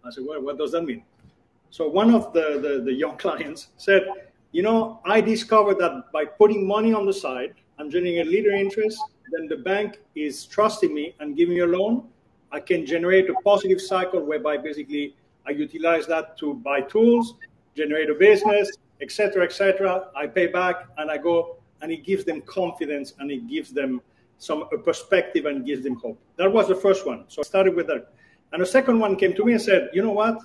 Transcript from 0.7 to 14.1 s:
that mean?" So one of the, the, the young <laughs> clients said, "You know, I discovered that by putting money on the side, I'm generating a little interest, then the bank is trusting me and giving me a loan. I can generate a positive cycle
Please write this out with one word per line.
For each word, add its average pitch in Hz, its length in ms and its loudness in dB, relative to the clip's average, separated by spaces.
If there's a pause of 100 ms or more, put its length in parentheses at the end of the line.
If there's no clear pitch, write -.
that 170 100 -2
mean?" 120 200 -8 (680)
So 160 180 -4
one 208 240 4
of - 180 2
the, 151 300 0
the, 139 240 -2
the 135 80 -2
young 151 240 -4
<laughs> - 80 -16
clients 156 520 -6
said, 196 260 4 (480)
"You 170 100 0
know, 226 420 0
I 208 160 4
discovered 208 600 2
that 160 340 -2
by 156 120 -2
putting 208 420 4
money 214 260 2
on 202 140 0
the 196 60 0
side, 135 420 -8 (240)
I'm 151 100 -10
generating 175 320 0
a 160 80 -2
little 202 240 2
interest, 202 480 -2 (300)
then 320 160 -8
the 160 100 -6
bank 202 420 -4 (140)
is 151 320 -8
trusting 208 480 0
me 151 260 -8
and 147 160 -10
giving 170 200 2
me 175 60 0
a 175 40 2
loan. 202 420 0 (440)
I 147 80 -8
can 165 260 -2
generate 175 440 2
a - 40 -2 (100)
positive 196 380 2
cycle 180 420 -2